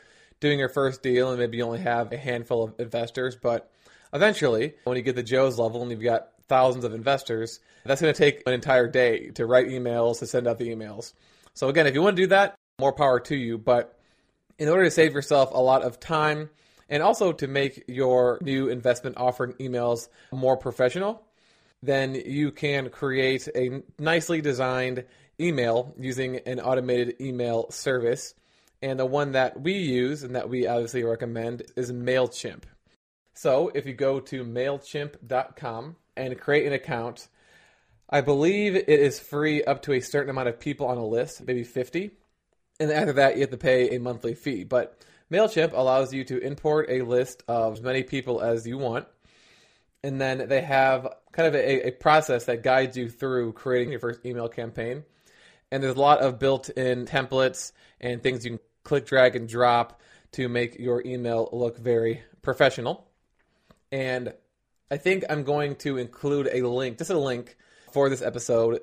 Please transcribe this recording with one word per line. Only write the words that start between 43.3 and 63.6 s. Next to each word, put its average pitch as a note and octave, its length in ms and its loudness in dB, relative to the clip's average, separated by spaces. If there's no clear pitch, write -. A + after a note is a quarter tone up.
you C#3 60 0
have C3+ 80 -2
to B2+ 60 -8
pay B2+ 380 4
a B2 60 -4
monthly A#2+ 340 -6
fee. A2+ 300 -6
But - 360 -2
MailChimp F3 420 2
allows C3 400 2
you C3+ 120 -6
to B2+ 140 -6
import D3+ 520 -2
a B2+ 120 0
list B2 440 0
of A2+ 280 0
as A2 60 -14
many B2+ 220 -2
people C3 380 -4
as A#2 260 -2
you B2 100 -8
want. C3 300 -6
And C3+ 180 -6
then C3 280 -2
they C3 140 2
have C3+ 520 2
kind E3 180 2
of D3+ 60 2
a, C3 340 2
a - 40 0
process D3+ 540 2
that A#2 180 -4
guides C3 320 2
you A#2+ 120 -4
through B2 440 -4
creating B2 380 -2
your A#2+ 100 -8
first A#2 260 -8
email A#2+ 220 -6
campaign. A#2 560 -8
And C3+ 120 -2
there's C3 140 -2
a C3+ 40 -2
lot C#3+ 200 6
of B2+ 180 0
built-in B2+ 640 0
templates C3 680 -2
and A#2+ 220 -8
things B2+ 200 -2
you A#2 100 -8
can A2+ 80 -10
click, C#3+ 200 0
drag, B2+ 320 4
and A#2 100 -6
drop A#2+ 540 2
to B2+ 160 -4
make A#2+ 300 -2
your B2 260 -2
email A#2+ 480 -2
look A#2+ 240 -2
very A#2 460 0
professional. C3+ 640 0